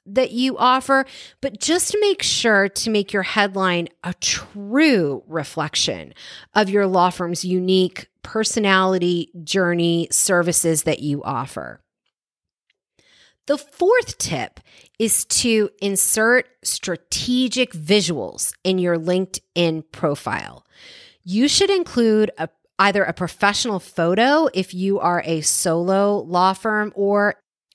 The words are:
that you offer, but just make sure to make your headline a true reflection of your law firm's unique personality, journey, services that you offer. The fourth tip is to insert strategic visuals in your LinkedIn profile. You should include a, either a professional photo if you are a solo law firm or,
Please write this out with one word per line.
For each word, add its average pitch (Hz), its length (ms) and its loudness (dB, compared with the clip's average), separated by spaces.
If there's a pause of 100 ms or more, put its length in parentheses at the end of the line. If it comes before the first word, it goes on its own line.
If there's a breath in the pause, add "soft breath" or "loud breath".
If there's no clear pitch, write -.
that 202 260 0
you 247 260 -2
offer, 262 460 2 (360 loud breath)
but 208 200 -8
just 339 400 0
make 349 220 0
sure 202 460 2
to - 220 -4
make 208 220 0
your 202 100 0
headline 190 640 0 (140)
a 180 120 -6
true 202 1120 0
reflection 143 880 -6 (400 loud breath)
of 208 160 2
your 202 160 2
law 185 240 4
firm's 175 340 -6
unique 185 640 0 (140)
personality, 190 1080 0 (140)
journey, 170 640 0
services 170 720 2
that 151 180 -2
you 143 220 -4
offer. 117 580 -8 (1700 soft breath)
The 285 120 0
fourth - 600 0
tip - 420 -6 (380 soft breath)
is - 280 0
to 220 440 2 (100)
insert 220 640 2 (160)
strategic 247 1080 -2
visuals 156 920 -2
in 190 160 0
your 175 180 2
LinkedIn 170 920 -2
profile. - 760 -6 (600 loud breath)
You 214 240 0
should 392 220 2
include 226 680 2
a, 165 100 -6 (300)
either 196 240 4
a 165 100 0
professional 202 680 -2
photo 233 760 2
if 185 180 -4
you 196 280 -2
are 175 240 0
a 165 160 -2
solo 190 800 0
law 175 340 2
firm 214 420 -2
or, 202 420 0 (380)